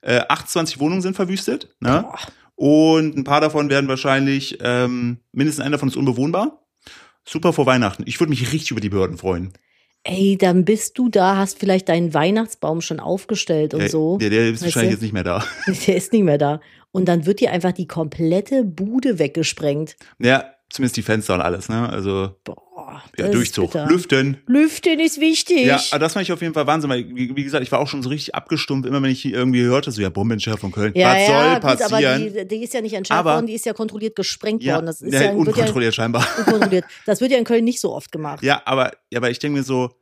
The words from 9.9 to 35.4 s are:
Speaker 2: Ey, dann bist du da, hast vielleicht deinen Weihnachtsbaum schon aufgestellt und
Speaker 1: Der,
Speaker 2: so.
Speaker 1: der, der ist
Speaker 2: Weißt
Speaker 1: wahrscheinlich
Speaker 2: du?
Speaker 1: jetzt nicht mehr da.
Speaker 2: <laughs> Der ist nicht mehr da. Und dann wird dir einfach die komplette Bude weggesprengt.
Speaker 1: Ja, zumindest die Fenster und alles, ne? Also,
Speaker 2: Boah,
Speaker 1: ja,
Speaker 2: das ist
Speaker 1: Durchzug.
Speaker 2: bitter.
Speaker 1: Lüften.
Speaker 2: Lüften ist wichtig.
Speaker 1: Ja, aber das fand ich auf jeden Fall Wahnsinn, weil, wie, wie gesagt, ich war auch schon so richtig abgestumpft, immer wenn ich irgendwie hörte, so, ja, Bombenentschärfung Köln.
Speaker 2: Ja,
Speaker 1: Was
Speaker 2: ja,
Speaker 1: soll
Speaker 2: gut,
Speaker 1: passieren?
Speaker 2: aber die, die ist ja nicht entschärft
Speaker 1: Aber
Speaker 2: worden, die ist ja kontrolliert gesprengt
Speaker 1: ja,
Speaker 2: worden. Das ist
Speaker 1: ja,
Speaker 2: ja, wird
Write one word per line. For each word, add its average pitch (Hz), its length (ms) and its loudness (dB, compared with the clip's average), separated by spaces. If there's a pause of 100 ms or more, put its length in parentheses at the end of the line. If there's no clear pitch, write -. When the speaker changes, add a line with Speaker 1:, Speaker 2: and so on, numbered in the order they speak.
Speaker 2:
Ey, 196 340 2
dann 185 260 4
bist 214 340 0
du 247 120 0
da, 196 280 4
hast 196 220 -2
vielleicht 190 300 0
deinen 170 240 2
Weihnachtsbaum 165 680 0
schon 160 180 -6
aufgestellt 165 760 -2
und 156 80 -2
Speaker 1:
Der, 101 80 0
Speaker 2:
so. 160 280 0
Speaker 1:
der, 147 120 0
der 110 200 4
ist 113 40 -2
Speaker 2:
Weißt 120 100 -6 (120)
Speaker 1:
wahrscheinlich 113 160 4
Speaker 2:
du? - 40 2
Speaker 1:
jetzt 101 60 -6
nicht 107 120 -4
mehr 92 100 -2
da. 87 200 -2 (220)
Speaker 2:
<laughs> - 220 -2
Der 190 80 4
ist - 180 -2
nicht 214 100 4
mehr 147 140 4
da. 147 240 0 (300)
Und 185 140 0
dann 170 200 2
wird 202 140 0
dir - 120 2
einfach 180 200 0
die 180 160 -6
komplette 175 760 -2
Bude 208 560 -2
weggesprengt. 151 760 -2 (220)
Speaker 1:
Ja, 123 280 4 (260)
zumindest 127 260 -2
die 110 60 -4
Fenster 107 320 0
und 87 60 2
alles, 87 280 -4
ne? 113 180 -2
Also, 98 480 -4 (100)
Speaker 2:
Boah, - 580 -18 (120)
Speaker 1:
ja, - 100 -4
Speaker 2:
das - 20 0
ist - 80 2
Speaker 1:
Durchzug. 117 380 0
Speaker 2:
bitter. 151 140 -2
Speaker 1:
Lüften. 139 500 2 (100)
Speaker 2:
Lüften 311 520 2
ist 320 200 0
wichtig. 311 480 2
Speaker 1:
Ja, 269 120 4 (120)
aber 143 80 0
das 160 140 0
fand 196 100 -2
ich 180 80 -4
auf 165 100 -4
jeden 165 140 -4
Fall 151 100 0
Wahnsinn, 147 240 0
weil, 123 260 -2
wie, 127 200 -4
wie 143 80 -4
gesagt, 139 180 -2
ich 127 100 -6
war 135 60 2
auch 135 100 0
schon 139 140 -8
so 123 80 -6
richtig 143 240 -8
abgestumpft, 139 540 -4
immer 135 160 0
wenn 135 80 0
ich 127 120 -4
irgendwie 127 380 0
hörte, 127 300 2
so, 107 100 -4
ja, 95 80 0
Bombenentschärfung 104 640 -4
Köln. 101 240 -2
Speaker 2:
Ja, 180 180 4
Speaker 1:
Was 196 140 4
Speaker 2:
ja, - 160 6
Speaker 1:
soll - 100 4
Speaker 2:
gut, 226 80 0
Speaker 1:
passieren? 202 320 2
Speaker 2:
aber 220 240 4 (260)
die, 185 40 -10
die 220 160 -6
ist 240 100 -10
ja 247 80 -4
nicht 214 140 -6
entschärft 185 240 0
Speaker 1:
Aber 165 160 2
Speaker 2:
worden, 233 100 -2
die 220 80 -6
ist 226 140 -6
ja 220 60 -4
kontrolliert 220 420 -6
gesprengt 214 480 -4
Speaker 1:
ja, 143 120 0
Speaker 2:
worden. 160 120 -2
Das 160 140 -8
ist - 120 -4
Speaker 1:
ja, 135 80 4
Speaker 2:
ja, - 60 4
wird 202 60 0 (120)